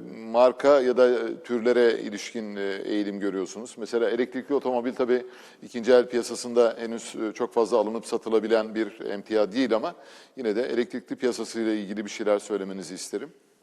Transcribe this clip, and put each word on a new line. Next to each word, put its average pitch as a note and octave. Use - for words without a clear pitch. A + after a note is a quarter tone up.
marka B2+
ya B2
da, B2+
e, A2+
türlere A#2+
ilişkin, G#2+
e, G2
eğilim G#2
görüyorsunuz? G2
Mesela A2+
elektrikli A#2+
otomobil B2+
tabii B2
ikinci A#2+
el B2
piyasasında A#2
henüz, A2+
e, A2
çok A#2+
fazla A2+
alınıp G#2+
satılabilen A2
bir G#2
emtia G2+
değil A#2
ama D3
yine A2
de B2
elektrikli -
piyasasıyla A2+
ilgili G#2
bir G2+
şeyler G#2
söylemenizi F#2+
isterim. G2+